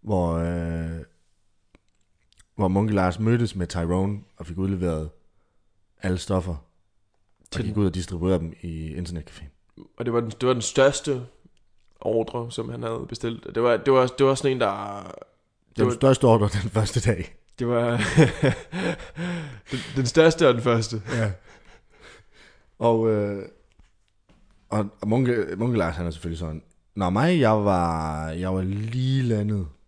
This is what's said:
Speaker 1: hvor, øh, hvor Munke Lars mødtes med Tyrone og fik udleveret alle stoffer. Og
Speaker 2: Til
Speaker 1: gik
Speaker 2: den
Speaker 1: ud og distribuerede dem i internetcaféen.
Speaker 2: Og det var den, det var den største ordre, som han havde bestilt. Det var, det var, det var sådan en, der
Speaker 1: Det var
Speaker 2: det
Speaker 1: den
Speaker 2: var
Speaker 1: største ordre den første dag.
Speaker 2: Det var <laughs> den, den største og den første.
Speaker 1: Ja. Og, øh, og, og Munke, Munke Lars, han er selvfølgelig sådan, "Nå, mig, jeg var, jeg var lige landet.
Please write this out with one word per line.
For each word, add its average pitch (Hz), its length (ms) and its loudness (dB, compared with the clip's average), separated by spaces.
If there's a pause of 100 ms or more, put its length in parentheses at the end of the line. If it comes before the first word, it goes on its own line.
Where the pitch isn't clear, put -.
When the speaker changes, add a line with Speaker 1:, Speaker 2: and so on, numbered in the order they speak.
Speaker 1:
hvor, 90 340 0
øh, 82 640 -4 (1500)
hvor 98 140 0
Munke 101 260 2
Lars 90 240 2
mødtes 113 380 0
med 87 100 -4
Tyrone 92 540 -2 (160)
og 80 100 -16
fik 82 120 -10
udleveret 90 520 -2 (920)
alle 92 160 -2
stoffer. 90 360 -2 (840)
Og - 100 -20
Speaker 2:
Til - 140 -4
Speaker 1:
gik 107 100 -4
Speaker 2:
den 104 80 2
Speaker 1:
ud 98 40 4
og 85 80 0
distribuerede 90 440 0
dem 82 140 -6 (100)
i 80 320 -8
internetcaféen. 82 500 -10 (520)
Speaker 2:
Og 117 80 -8
det 117 80 -2
var 120 80 2
den, 113 100 -4
det 127 160 -4
var 131 60 4
den 123 100 0
største 135 640 2 (760)
ordre, 117 520 -2
som 117 160 -8
han 120 140 -10
havde 117 260 -6
bestilt. 117 460 -8
Det 117 80 0
var, 120 140 4
det 127 160 4
var, 131 140 6
det 135 200 2
var 135 80 6
sådan 135 180 0
en, 127 80 -2
der 113 120 2
Speaker 1:
Det - 20 -4 (300)
var 90 100 -14 (540)
Speaker 2:
det - 80 -14
Speaker 1:
den 131 100 2
Speaker 2:
var 123 60 2
Speaker 1:
største 135 320 4
ordre 113 240 6 (140)
den 113 80 -4
første 110 300 0
dag. 92 360 -2 (220)
Speaker 2:
Det 120 100 -2
var 120 280 2
<laughs> 160 1700 0
den, 131 80 -6 (180)
den 131 100 0
største 160 420 6
og 123 60 6
den 113 80 -4
første. 113 400 0 (100)
Speaker 1:
Ja. 110 200 0 (1500)
Og, 113 300 4
øh, 104 400 0 (1200)
og, 104 200 -2 (120)
og 101 80 -4
Munke, 120 380 2 (100)
Munke 117 220 0
Lars, 85 180 0
han 87 100 -4
er 85 40 -2
selvfølgelig 82 280 -8
sådan, 78 240 -8 (320)
"Nå, 95 160 -2
mig, 156 300 2
jeg 110 240 4
var, 80 680 0
jeg 90 240 -4
var 92 80 -2
lige 117 600 -2
landet. 104 460 0 (200)